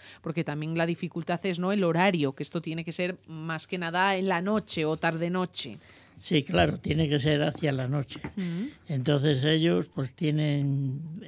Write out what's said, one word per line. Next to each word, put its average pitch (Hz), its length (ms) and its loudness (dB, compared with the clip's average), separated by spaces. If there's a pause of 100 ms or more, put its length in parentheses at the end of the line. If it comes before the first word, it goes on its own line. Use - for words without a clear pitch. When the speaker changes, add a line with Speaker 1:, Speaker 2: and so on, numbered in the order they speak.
(200)
Speaker 1:
porque 165 220 -4
también 156 340 -4
la 170 80 4
dificultad 170 600 -2
es, 175 140 -2
¿no?, 185 100 0
el 202 140 2
horario, 170 500 4
que - 80 -10
esto 165 180 -6
tiene 160 240 -6
que 170 80 -8
ser 180 260 -4 (100)
más 160 400 -8
que 185 100 -4
nada 180 380 2
en 185 100 0
la 180 160 2
noche 202 420 0
o 151 120 2
tarde-noche. 170 840 -2 (400)
Speaker 2:
Sí, 156 260 2
claro, 165 340 2
tiene 151 320 0
que 147 80 2
ser 147 240 2
hacia 151 300 0
la 131 160 -2
noche. 143 320 -4 (180)
Speaker 1:
Ujú. 185 320 -4 (180)
Speaker 2:
Entonces 139 560 2
ellos, 165 500 2
pues, 135 200 -4
tienen, 143 1120 -2